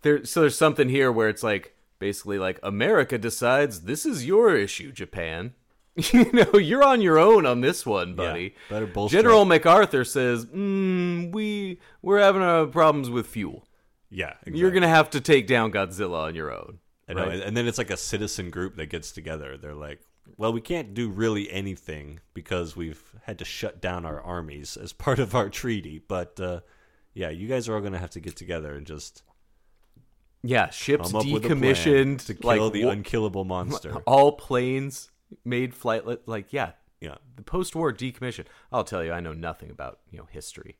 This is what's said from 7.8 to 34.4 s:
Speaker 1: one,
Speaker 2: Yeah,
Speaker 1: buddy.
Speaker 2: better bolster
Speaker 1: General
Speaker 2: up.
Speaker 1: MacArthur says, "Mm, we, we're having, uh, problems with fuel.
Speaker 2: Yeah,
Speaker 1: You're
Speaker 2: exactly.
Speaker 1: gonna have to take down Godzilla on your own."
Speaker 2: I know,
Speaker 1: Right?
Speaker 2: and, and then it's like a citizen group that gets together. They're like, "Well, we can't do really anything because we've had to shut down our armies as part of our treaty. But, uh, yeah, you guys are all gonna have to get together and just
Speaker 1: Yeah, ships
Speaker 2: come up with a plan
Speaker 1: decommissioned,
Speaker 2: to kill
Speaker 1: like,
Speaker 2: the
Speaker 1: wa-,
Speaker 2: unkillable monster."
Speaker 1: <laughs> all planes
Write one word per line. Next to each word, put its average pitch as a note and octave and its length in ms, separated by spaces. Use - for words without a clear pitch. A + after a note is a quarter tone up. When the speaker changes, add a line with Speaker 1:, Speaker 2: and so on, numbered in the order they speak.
Speaker 1:
one, F#2+ 240
Speaker 2:
Yeah, F2+ 60
Speaker 1:
buddy. F2 400
Speaker 2:
better G#2+ 200
bolster G#2 280
Speaker 1:
General A3 260
Speaker 2:
up. G3+ 80
Speaker 1:
MacArthur E3+ 540
says, A#2+ 440
"Mm, F#3 840
we, G3+ 480
we're G3 160
having, G3 240
uh, E3+ 240
problems D3 460
with A#2+ 160
fuel. - 400
Speaker 2:
Yeah, F2+ 240
Speaker 1:
You're D3 80
Speaker 2:
exactly. - 20
Speaker 1:
gonna F3+ 160
have D#3+ 240
to C#3 100
take C3+ 240
down A2+ 260
Godzilla F#2 460
on E2 60
your D#2 180
own." G1+ 280
Speaker 2:
I - 60
know, F#2 120
Speaker 1:
Right? F2 80
Speaker 2:
and, F#2+ 100
and G2+ 120
then A#2+ 120
it's A#2 100
like G#2+ 140
a F#2 60
citizen G2+ 520
group F2+ 280
that D#2+ 100
gets E2 240
together. D#2 440
They're D2 200
like, D2 260
"Well, A2 160
we A#2 100
can't C3+ 340
do A#2 160
really G#2 400
anything E2 720
because E2+ 420
we've D#2+ 280
had G#2+ 120
to A2+ 80
shut - 340
down F2+ 240
our D2+ 160
armies D2 560
as - 180
part C3+ 260
of A#2 160
our A2 120
treaty. G2 600
But, F2+ 320
uh, F2+ 220
yeah, F2+ 160
you F2 180
guys A#2+ 220
are A2 60
all G#2+ 60
gonna G2 180
have F2+ 180
to - 20
get D#2+ 160
together D#2+ 380
and D2 140
just - 340
Speaker 1:
Yeah, A#2 300
ships C3+ 400
Speaker 2:
come G#2 100
up C#3 60
with - 180
a - 40
plan D3 120
Speaker 1:
decommissioned, C#3 640
Speaker 2:
to G#2+ 80
kill G#2 140
Speaker 1:
like, A2 260
Speaker 2:
the G#2 120
Speaker 1:
wa-, B2+ 80
Speaker 2:
unkillable G2+ 520
monster." F#2 560
Speaker 1:
<laughs> - 60
all C#3 240
planes C3+ 800